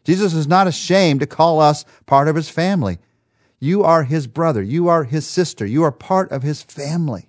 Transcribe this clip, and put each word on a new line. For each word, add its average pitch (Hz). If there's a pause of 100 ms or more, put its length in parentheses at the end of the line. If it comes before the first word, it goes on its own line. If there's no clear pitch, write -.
Jesus 185
is 156
not 185
ashamed 170
to 143
call 160
us 151 (220)
part 139
of 156
his 160
family. 165 (640)
You 185
are 165
his 139
brother. 139
You 156
are 165
his 147
sister. -
You 131
are 147
part 185
of 135
his 147
family. 147